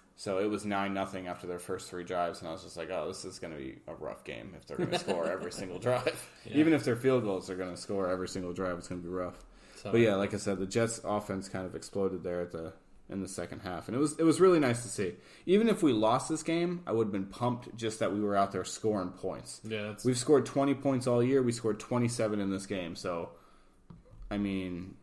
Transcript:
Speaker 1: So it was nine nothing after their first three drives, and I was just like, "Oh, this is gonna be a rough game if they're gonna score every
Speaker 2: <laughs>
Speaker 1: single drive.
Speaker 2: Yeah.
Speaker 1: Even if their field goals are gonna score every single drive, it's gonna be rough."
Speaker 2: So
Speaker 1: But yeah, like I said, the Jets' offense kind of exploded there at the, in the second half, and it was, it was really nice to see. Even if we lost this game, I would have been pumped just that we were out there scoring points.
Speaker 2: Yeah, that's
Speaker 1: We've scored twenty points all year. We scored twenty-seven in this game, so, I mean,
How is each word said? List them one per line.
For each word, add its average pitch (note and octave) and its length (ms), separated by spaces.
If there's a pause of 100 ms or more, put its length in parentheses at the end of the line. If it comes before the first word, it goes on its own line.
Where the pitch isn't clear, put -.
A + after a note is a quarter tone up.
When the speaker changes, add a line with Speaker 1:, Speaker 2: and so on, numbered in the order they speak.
(180)
Speaker 1:
So F#2+ 200
it G2+ 100
was G#2 160
nine G2 300
nothing F#2+ 340
after F2 180
their F2 120
first F2+ 320
three F2+ 140
drives, F2 360
and F2 80
I D#2+ 40
was F2+ 100
just E2+ 160
like, D#2+ 120
"Oh, D#2+ 180
this F#2+ 180
is F2+ 120
gonna E2 180
be C2+ 300
a - 80
rough - 300
game B1+ 320
if - 100
they're - 120
gonna E2+ 200
score E2+ 280
every F2 260
Speaker 2:
<laughs> - 80
Speaker 1:
single F#2 180
drive. B2 480 (200)
Speaker 2:
Yeah. A#2 100
Speaker 1:
Even D#3 160
if C#3 120
their A#2+ 120
field B2 280
goals F#2+ 260
are F#2 60
gonna F2+ 200
score G2 320
every F#2 200
single F2+ 260
drive, F2+ 240
it's F2 100
gonna F2+ 140
be E2+ 60
rough." F2+ 300 (440)
Speaker 2:
So G2+ 100
Speaker 1:
But A#2 80
yeah, G#2+ 140
like G2+ 180
I G#2 60
said, G2 200
the G2 60
Jets' A2+ 400
offense G2 460
kind F#2 160
of F2 80
exploded F#2 500
there F2 160
at F2 100
the, D#2+ 220 (380)
in G2 100
the F#2 80
second - 320
half, F2+ 280
and G#2 60
it B2+ 60
was, D3 180
it D#3+ 40
was D#3+ 180
really F3+ 180
nice A#2+ 260
to A#2 40
see. F#2 280 (280)
Even G#3 240
if G3+ 140
we D3 100
lost A2+ 380
this D#3+ 120
game, F3 440
I - 60
would A2 160
have G2 40
been G2 140
pumped A#2+ 500
just A2+ 220
that G2+ 120
we G2+ 120
were G2+ 140
out G2 160
there F#2 120
scoring G2+ 460
points. - 540
Speaker 2:
Yeah, A2 240
that's G#2 140
Speaker 1:
We've B2 140
scored C3 300
twenty C#3 260
points C3+ 340
all A#2+ 160
year. C3 200
We A#2+ 100
scored A2 260
twenty-seven A#2 640
in G2 80
this G2 160
game, F#2 320
so, F2 360 (960)
I G#2 80
mean, F#2+ 640